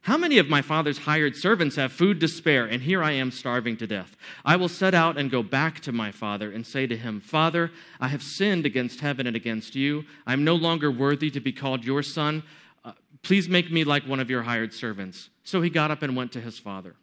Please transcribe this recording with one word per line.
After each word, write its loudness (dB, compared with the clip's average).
"How 2
many 4
of 6
my 6
father's 0
hired 2
servants 2
have 0
food 2
to 2
spare, 2
and -2
here 2
I 2
am -2
starving -2
to -6
death? -6
I 4
will 2
set 2
out 4
and -2
go 0
back -2
to -6
my -2
father -6
and -8
say -2
to -2
him, -6
'Father, 0
I -2
have -4
sinned 0
against -2
heaven -2
and -2
against -4
you. -2
I 0
am 2
no 4
longer 2
worthy 2
to -6
be -2
called -4
your 0
son. -2
Uh, -14
please 2
make 2
me 2
like 2
one -2
of -4
your 0
hired -2
servants.'" -10
So -2
he 2
got 2
up -4
and -2
went -4
to -10
his -12
father. -12